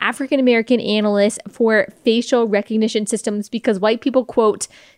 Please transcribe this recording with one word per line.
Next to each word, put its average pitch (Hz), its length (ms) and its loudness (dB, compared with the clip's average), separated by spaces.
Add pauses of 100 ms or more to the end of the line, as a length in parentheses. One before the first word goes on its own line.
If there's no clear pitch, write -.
African-American 247 800 0
analysts 208 580 0 (100)
for 220 400 0 (160)
facial 233 420 2
recognition 214 600 -2
systems 208 420 -6
because 226 320 -2
white 226 220 0
people, 254 240 0
quote, 214 420 0 (300)